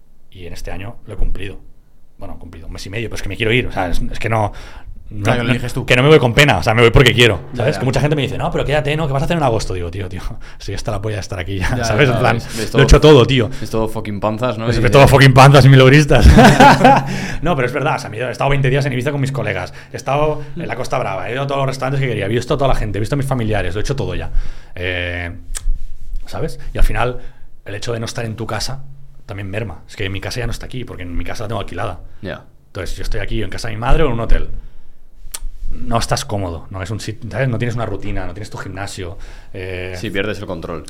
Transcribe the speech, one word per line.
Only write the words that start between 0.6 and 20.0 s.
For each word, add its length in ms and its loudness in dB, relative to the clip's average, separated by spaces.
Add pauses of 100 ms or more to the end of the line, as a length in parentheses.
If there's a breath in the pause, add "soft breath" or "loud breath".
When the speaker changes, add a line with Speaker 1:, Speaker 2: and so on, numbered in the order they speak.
Speaker 1:
año 340 -8
lo 80 -12
he 40 -14
cumplido. 420 0 (580)
Bueno, 200 -12
he 20 -14
cumplido 280 -16
un 60 -10
mes 140 -12
y 20 -12
medio, 200 -6
pero 80 -8
es 40 -8
que 80 -6
me 60 -8
quiero 160 -2
ir. 160 0
O 60 -8
sea, 160 -4
es, 120 2
es 180 -4
que 100 -2
no, 240 -2 (560 loud breath)
no, 140 -10
Speaker 2:
Claro, 160 0
lo 60 -4
Speaker 1:
no, 60 -2
Speaker 2:
eliges 220 -4
tú. 120 -6
Speaker 1:
que 100 4
no 80 4
me 60 6
voy 100 8
con 140 0
pena, 240 4
o 60 -2
sea, 100 2
me 80 4
voy 100 8
porque 220 6
quiero, 260 4 (140)
Speaker 2:
Ya, 60 -6
Speaker 1:
¿sabes? 160 0
Speaker 2:
ya. 40 -6
Speaker 1:
Que 60 -4
mucha 160 -2
gente 160 0
me 60 -2
dice, 140 -4
"No, 140 -2
pero 140 -2
quédate, 320 -2
¿no? 100 -2
¿Qué 60 -2
vas 80 0
a 40 -2
hacer 120 0
en 60 -2
agosto?". 300 0
Digo, 160 -6
"Tío, 200 -8
tío, 120 -10 (180)
<laughs> 200 -14
estoy 160 -8
hasta 160 -6
la 100 -4
polla 140 -4
de 60 -6
estar 180 -10
aquí 200 -6
ya", 180 -2
Speaker 2:
Ya, 80 -2
Speaker 1:
¿sabes? 240 2
Speaker 2:
ya, 60 0
Speaker 1:
En 40 0
plan, 160 2
Speaker 3:
ves, 100 -6
ves 120 -10
Speaker 1:
lo 60 -4
he 80 -6
Speaker 3:
todo, 120 4
Speaker 1:
hecho 180 8
todo, 240 10
tío. 240 0 (120)
Speaker 3:
ves 80 -6
todo 180 -2
fucking 320 -8
panzas, 380 -2
¿no? 100 -6
Speaker 1:
Ves, 100 0
Speaker 3:
Y 40 0
Speaker 1:
ves 100 4
todo 160 8
fucking 260 8
panzas 300 10
y 60 10
mileuristas. 580 8
<laughs> 1120 6
No, 140 0
pero 120 -2
es 60 -6
verdad, 220 -2
o 40 -4
sea, 120 -12
he 200 -6
estado 180 -2
veinte 200 2
días 160 0
en 80 -2
Ibiza 180 -2
con 100 -4
mis 100 -2
colegas, 420 -6 (200 loud breath)
he 40 -10
estado 440 -2 (160)